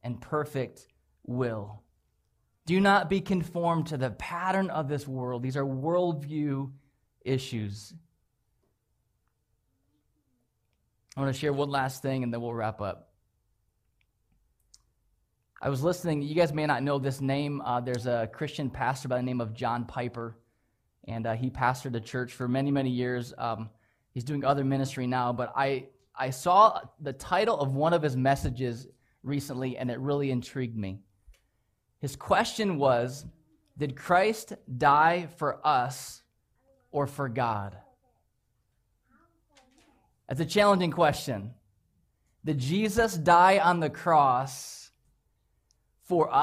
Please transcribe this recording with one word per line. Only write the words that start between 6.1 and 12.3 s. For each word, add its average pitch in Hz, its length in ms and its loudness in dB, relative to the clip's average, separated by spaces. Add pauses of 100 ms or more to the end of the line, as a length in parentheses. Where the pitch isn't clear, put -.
issues. 110 680 -4 (3250)
I 135 60 -6
want 135 120 0
to 135 60 -6
share 147 140 0
one 143 160 0
last 135 320 -2
thing, 131 220 -2
and 120 80 -4